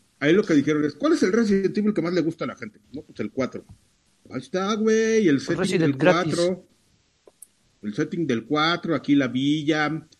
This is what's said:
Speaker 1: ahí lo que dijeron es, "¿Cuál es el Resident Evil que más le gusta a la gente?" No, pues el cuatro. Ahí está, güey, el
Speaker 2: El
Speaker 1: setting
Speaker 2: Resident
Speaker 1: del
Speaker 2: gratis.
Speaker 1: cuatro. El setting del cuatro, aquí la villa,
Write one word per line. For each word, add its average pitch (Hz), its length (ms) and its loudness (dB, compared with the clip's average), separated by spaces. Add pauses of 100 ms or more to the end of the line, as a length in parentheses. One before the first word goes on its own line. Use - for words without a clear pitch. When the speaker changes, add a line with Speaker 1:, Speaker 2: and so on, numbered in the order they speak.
(200)
Speaker 1:
ahí 147 140 4
lo 208 100 4
que 175 100 0
dijeron 147 300 2
es, 147 120 -2
"¿Cuál 311 180 0
es 285 100 2
el 190 80 2
Resident 202 460 2
Evil 208 160 0
que 175 80 0
más 170 100 -2
le 180 100 0
gusta 160 220 -4
a 139 40 -4
la 110 100 -10
gente?" - 240 -16 (100)
No, 139 120 -14
pues - 180 -20
el 107 100 -6
cuatro. 123 320 -6 (680)
Ahí 131 120 -10
está, 190 320 -4
güey, 220 560 2
el 143 60 4
Speaker 2:
El 131 40 -2
Speaker 1:
setting 160 200 -4
Speaker 2:
Resident 190 240 0
Speaker 1:
del 147 140 2
Speaker 2:
gratis. 170 380 2
Speaker 1:
cuatro. 180 300 -2 (1160)
El 104 120 -10
setting 160 340 -4
del 117 180 -2
cuatro, 165 480 -2
aquí 143 220 0
la 135 140 2
villa, 151 760 -2 (140)